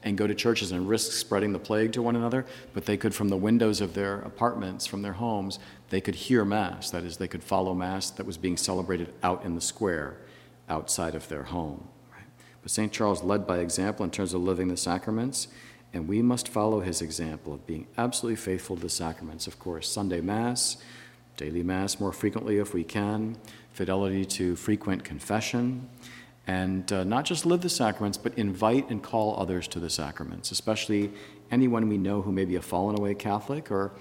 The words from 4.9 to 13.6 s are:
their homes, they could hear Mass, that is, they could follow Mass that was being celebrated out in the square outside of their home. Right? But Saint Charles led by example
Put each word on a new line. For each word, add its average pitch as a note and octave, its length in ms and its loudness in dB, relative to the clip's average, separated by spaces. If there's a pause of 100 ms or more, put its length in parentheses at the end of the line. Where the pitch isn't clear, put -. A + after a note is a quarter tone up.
their G2+ 120 -4
homes, G2+ 440 -2 (320)
they F#2+ 100 2
could G2 140 -2
hear A#2 300 6
Mass, F#2+ 460 0
that F2 120 -4
is, E2+ 140 -8
they F#2 120 -4
could F2 140 -8
follow F#2+ 320 2
Mass F#2 360 -2
that G2 140 -8
was F2 140 -8
being F2+ 180 0
celebrated F2+ 560 0 (120)
out F2+ 200 2
in F2 120 -2
the E2 40 -4
square D#2+ 580 -2 (500)
outside D#2+ 480 -2
of D#2 120 -8
their D2 140 -6
home. D#2 460 -6 (240)
Right? - 160 -20 (340)
But - 80 -8
Saint G#2+ 220 0
Charles G2+ 320 2
led G2 200 2
by F2+ 140 2
example F#2 460 0